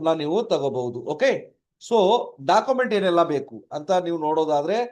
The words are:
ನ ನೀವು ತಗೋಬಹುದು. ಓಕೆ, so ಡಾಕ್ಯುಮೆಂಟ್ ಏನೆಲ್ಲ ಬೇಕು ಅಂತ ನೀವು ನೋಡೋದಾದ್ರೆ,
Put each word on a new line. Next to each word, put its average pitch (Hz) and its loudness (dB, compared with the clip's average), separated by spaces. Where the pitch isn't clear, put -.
ನ 165 4
ನೀವು 151 -2
ತಗೋಬಹುದು. 127 -2
ಓಕೆ, 254 2
so 233 2
ಡಾಕ್ಯುಮೆಂಟ್ 226 2
ಏನೆಲ್ಲ 180 2
ಬೇಕು 123 -8
ಅಂತ 151 -6
ನೀವು 170 -2
ನೋಡೋದಾದ್ರೆ, 156 0